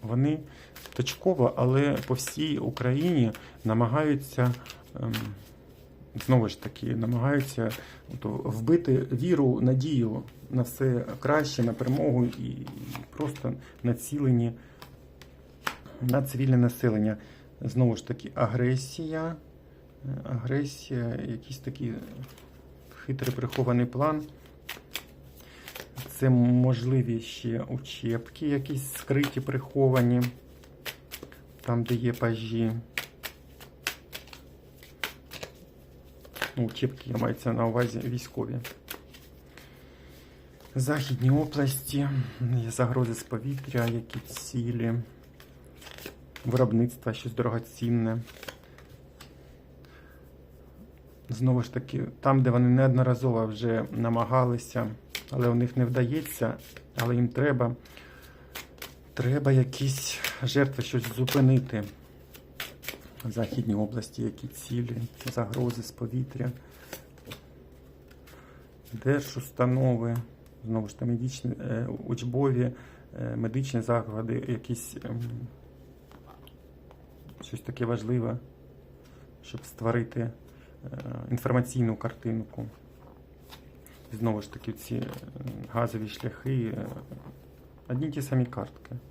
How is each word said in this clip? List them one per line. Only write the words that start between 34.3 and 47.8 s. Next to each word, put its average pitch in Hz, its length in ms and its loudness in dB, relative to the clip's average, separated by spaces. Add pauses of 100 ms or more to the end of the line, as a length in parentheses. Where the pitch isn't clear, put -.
Ну, 120 80 2
учебки, - 440 -4
я 117 80 -2
маю 117 160 0
це 117 200 -2
на 117 120 2
увазі, 117 340 0
військові. 120 560 -6 (2250)
Західні 131 540 2
області, 143 800 2 (540)
є 113 80 -4
загрози 123 420 2
з 113 100 -8
повітря, 123 640 -4
які 117 340 -4
цілі, 117 760 -4 (1500)
виробництва, 120 680 2
щось 113 200 -8
дорогоцінне. 117 880 0 (3000)